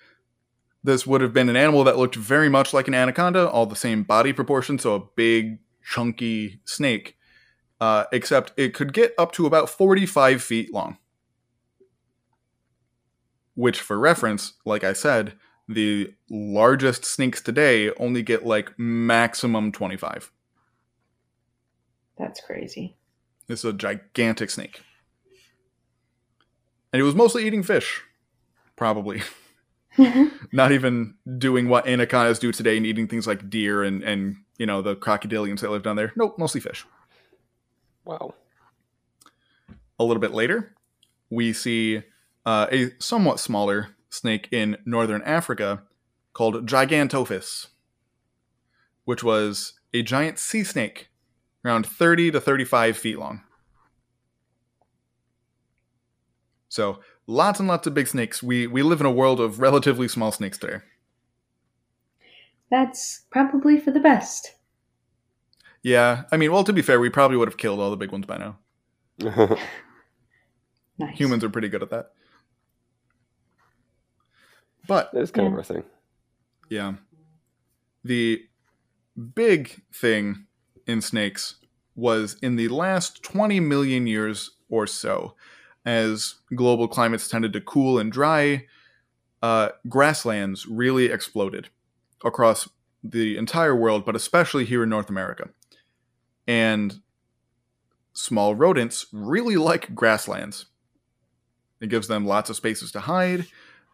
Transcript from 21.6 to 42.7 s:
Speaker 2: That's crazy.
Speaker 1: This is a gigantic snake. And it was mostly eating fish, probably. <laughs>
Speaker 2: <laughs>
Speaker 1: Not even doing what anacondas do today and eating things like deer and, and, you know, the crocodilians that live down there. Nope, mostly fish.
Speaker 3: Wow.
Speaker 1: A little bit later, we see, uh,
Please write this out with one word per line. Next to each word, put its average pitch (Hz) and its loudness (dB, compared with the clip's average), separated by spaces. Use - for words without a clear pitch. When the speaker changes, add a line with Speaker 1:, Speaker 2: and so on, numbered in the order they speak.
Speaker 2:
That's - -10
crazy. - -12
Speaker 1:
This 110 -8
is - -8
a 113 -4
gigantic 107 -4
snake. - -12
And 131 2
it 139 4
was 143 2
mostly 226 4
eating 214 -2
fish, - -2
probably. 104 -2
<laughs> - -16
Speaker 2:
<laughs> 262 4
Speaker 1:
Not 131 6
even 123 0
doing 123 2
what 123 4
anacondas 120 2
do 120 0
today 113 0
and 110 0
eating 110 -2
things 113 -6
like 98 -6
deer 104 -2
and, 98 -4
and, 98 -4
you 117 -4
know, 98 -2
the 101 -4
crocodilians 101 -2
that 104 -6
live 104 -4
down 107 -4
there. 107 -4
Nope, 220 -2
mostly 135 -4
fish. - -12
Speaker 3:
Wow. 160 -12
Speaker 1:
A 120 2
little 113 2
bit 107 -2
later, 160 -2
we 113 0
see, 110 -2
uh, 107 2